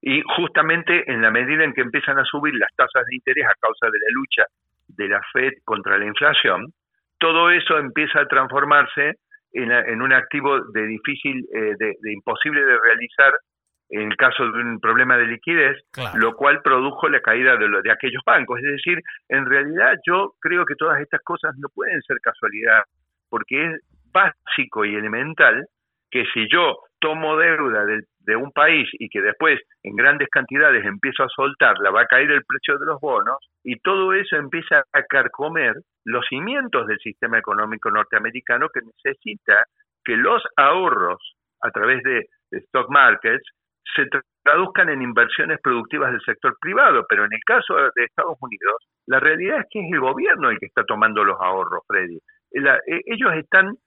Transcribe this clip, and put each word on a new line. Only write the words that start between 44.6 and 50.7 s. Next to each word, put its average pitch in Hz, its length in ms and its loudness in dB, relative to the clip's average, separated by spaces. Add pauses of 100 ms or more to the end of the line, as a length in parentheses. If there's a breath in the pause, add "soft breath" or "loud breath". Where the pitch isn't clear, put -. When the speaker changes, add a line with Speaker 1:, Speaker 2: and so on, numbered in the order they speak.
Speaker 1:
en 135 120 -4
inversiones 123 580 0
productivas 127 520 -2
del 117 80 -4
sector - 400 -4
privado, 190 480 2
pero 104 160 2
en 104 80 -2
el 110 120 -6
caso 233 300 0 (220)
de 120 80 0
Estados - 360 -4
Unidos, 107 360 -4 (300)
la 131 120 2
realidad 160 420 0
es 202 100 -8
que 220 100 -8
es 175 120 -8
el 156 80 -2
gobierno 131 500 -2
el 110 80 -4
que - 80 -12
está 110 180 -4